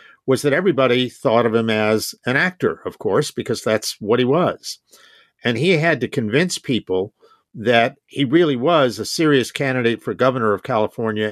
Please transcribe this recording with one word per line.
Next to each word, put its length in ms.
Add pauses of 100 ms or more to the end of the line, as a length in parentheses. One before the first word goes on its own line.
(260)
was 160
that 120
everybody 560
thought 340
of 100
him 140
as 460 (100)
an 120
actor, 500
of 120
course, 320
because 320
that's 380
what 180
he 60
was. 540 (640)
And 160
he 140
had 280
to 80
convince 480
people 560 (440)
that 500
he 180
really 320
was 420
a 60
serious 480
candidate 500
for 100
governor 420
of 100
California 680